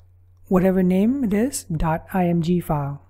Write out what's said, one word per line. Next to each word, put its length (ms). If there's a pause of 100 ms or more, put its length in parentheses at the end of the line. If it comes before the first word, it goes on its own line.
(480)
whatever 340
name 400
it 100
is, 320
dot 480
I 140
M 160
G 180
file. 500